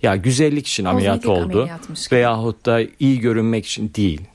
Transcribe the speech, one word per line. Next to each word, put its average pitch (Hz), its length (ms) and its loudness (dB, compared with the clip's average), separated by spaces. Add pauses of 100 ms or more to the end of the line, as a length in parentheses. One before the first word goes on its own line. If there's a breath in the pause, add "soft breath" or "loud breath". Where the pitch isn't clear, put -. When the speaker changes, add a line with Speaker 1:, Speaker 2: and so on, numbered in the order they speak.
Speaker 1:
"Ya 101 140 2
güzellik 139 500 0
için - 180 -4
ameliyat 98 380 0
Speaker 2:
Kozmetik 90 280 0
Speaker 1:
oldu." 98 80 0
Speaker 2:
ameliyatmış 165 500 -6
gibi. 131 80 2
Speaker 1:
Veyahut 117 500 0
da 117 140 2 (200)
iyi 135 200 2
görünmek 113 460 0
için 107 280 -6
değil. 87 260 0 (140)